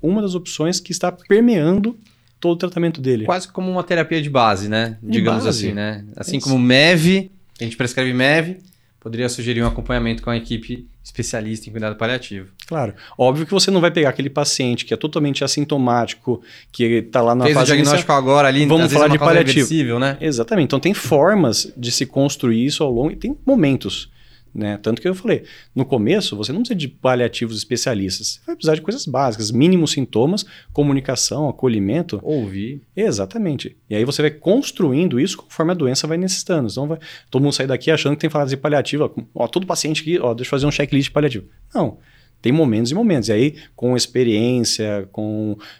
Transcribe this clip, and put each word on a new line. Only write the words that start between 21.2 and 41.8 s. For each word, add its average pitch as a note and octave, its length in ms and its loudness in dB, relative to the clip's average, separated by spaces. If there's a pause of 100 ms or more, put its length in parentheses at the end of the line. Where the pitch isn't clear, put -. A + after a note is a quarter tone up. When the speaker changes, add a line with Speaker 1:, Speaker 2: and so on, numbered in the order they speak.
Speaker 1:
de A#2+ 160 -6
se C3+ 140 -2
construir B2+ 600 0
isso D3 180 -2
ao C3+ 80 0
longo, B2 200 0
e - 40 -12
tem B3+ 200 -6 (100)
momentos, D3 640 0 (440)
né? G#2 220 -4
Tanto A2 240 -2
que F3+ 60 -4
eu F#3 60 0
falei, F#3 300 -2 (320)
no C3 100 0
começo C3+ 500 0
você G#2 160 -6
não F#3 100 -2
precisa A#3+ 180 -4
de C#3+ 80 -6
paliativos A#2+ 720 -2
especialistas. G#2+ 720 -4
Você - 200 -8
vai E4+ 80 -8
precisar D#3 200 0
de D#3 60 -6
coisas A#3+ 240 -8
básicas, A#2+ 460 -2
mínimos D#3+ 400 4
sintomas, C#3 520 -2 (300)
comunicação, C#3 760 -2
acolhimento. A#2 760 -2
Speaker 2:
Ouvir. A2 580 -6 (140)
Speaker 1:
Exatamente. F#3 800 -4 (100)
E G#2+ 80 -4
aí G#2+ 80 2
você C#3 200 -2
vai D3+ 80 2
construindo E3 880 0
isso F3+ 180 -2
conforme - 360 -4
a - 20 -2
doença C#3 320 -2
vai D#3+ 100 -2
necessitando. F3+ 540 -2
Então C3+ 160 -6
vai D#3 100 -6 (320)
todo C3+ 140 2
mundo C#3+ 100 2
sair C3+ 140 -2
daqui C3 240 0
achando D3 240 2
que D3 60 -6
tem D#3+ 80 0
que - 40 -4
falar D3 120 0
de C3+ 120 -2
paliativo. D3 460 0 (320)
Ó, A#2 80 -2
ó, A#2 40 0
todo F#3 200 -4
paciente D#3 340 -4
aqui, E3 180 -2
ó, A#2+ 140 0
deixa B2 140 -6
eu - 40 -10
fazer C#3 140 0
um D3 60 2
checklist C#3 380 0
de - 20 -10
paliativo. C3+ 340 -2 (300)
Não. E3 240 -2 (420)